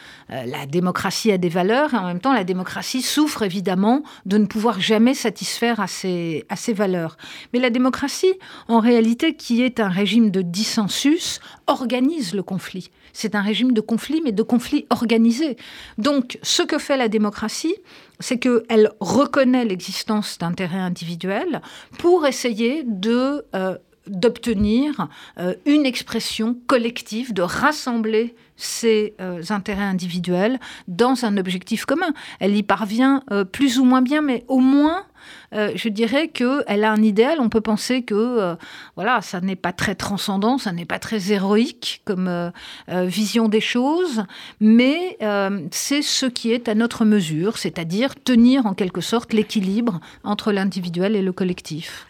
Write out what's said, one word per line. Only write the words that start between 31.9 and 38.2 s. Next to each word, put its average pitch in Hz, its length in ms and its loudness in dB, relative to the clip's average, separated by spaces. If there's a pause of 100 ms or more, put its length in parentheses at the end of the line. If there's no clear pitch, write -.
Elle 202 160 2
y 208 80 2
parvient, 226 680 2
euh, 202 120 0
plus 240 340 2
ou 269 60 4
moins 254 180 6
bien, 285 200 2
mais 269 260 -2
au 262 120 2
moins, 294 440 4 (500)
euh, 208 220 0
je 202 140 -4
dirais 226 400 0
qu'elle 247 540 0
a 220 80 4
un 214 100 2
idéal. 220 380 4
On 233 100 0
peut 220 120 2
penser 233 420 0
que, 233 120 -4
euh, 214 400 0 (400)